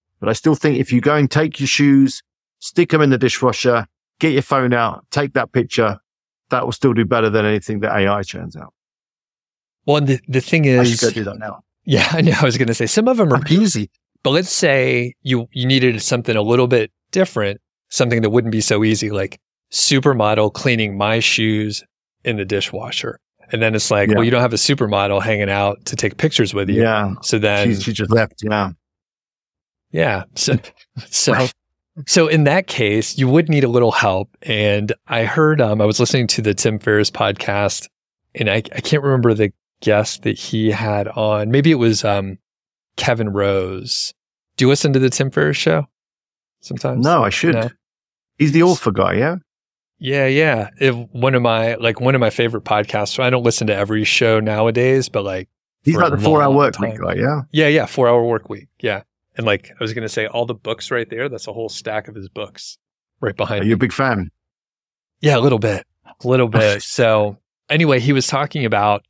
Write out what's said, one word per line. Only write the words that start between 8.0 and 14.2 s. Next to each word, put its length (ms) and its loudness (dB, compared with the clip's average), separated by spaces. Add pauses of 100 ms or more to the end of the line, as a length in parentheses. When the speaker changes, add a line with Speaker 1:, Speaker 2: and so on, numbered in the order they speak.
Speaker 1:
I 140 -2
churns 340 -12
out. 160 -18 (1120)
Speaker 2:
Well, 120 4
and 80 0
the, 220 0
the 120 0
thing 260 0
Speaker 1:
I 160 6
Speaker 2:
is 160 4
Speaker 1:
should 20 -4
go 100 2
do 140 -4
that 140 -8
now. 240 -14 (220)
Speaker 2:
Yeah, 240 2
<laughs> 40 -4
I 100 2
know. 180 4
I 40 4
was 120 2
gonna 180 0
say, 120 -2
some 220 2
of 120 2
'em 140 4
are 120 0
Speaker 1:
<laughs> 40 -4
Speaker 2:
easy, 400 2 (320)